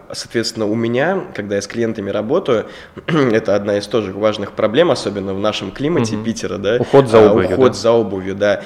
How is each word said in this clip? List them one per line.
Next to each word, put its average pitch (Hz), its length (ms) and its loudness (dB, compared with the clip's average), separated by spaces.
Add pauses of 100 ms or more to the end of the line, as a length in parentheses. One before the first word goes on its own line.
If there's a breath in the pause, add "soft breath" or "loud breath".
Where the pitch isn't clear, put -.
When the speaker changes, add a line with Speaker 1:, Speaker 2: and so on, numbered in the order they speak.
(120)
Speaker 1:
соответственно, - 540 -6
у 104 100 -2
меня, 127 480 -2 (120)
когда 104 200 -6
я 101 60 -2
с - 60 -10
клиентами 110 420 -4
работаю, 110 560 -2 (200 loud breath)
<clears throat> - 220 -16
это 113 480 2
одна 104 220 0
из 101 100 -4
тоже 107 260 -2
важных 104 400 -2
проблем, 120 380 2
особенно 98 420 -4
в 95 60 -6
нашем 104 320 -4
климате 131 440 -2
Speaker 2:
Мгм. 107 100 -6
Speaker 1:
Питера, 98 320 -6
да, 101 220 0
Speaker 2:
Уход 135 280 4
за 113 120 6
Speaker 1:
а, 107 120 10
Speaker 2:
обувью, 98 220 2
Speaker 1:
уход 123 180 4
Speaker 2:
да? 104 60 -8
Speaker 1:
за 113 140 2
обувью, 95 440 0
да, 101 300 0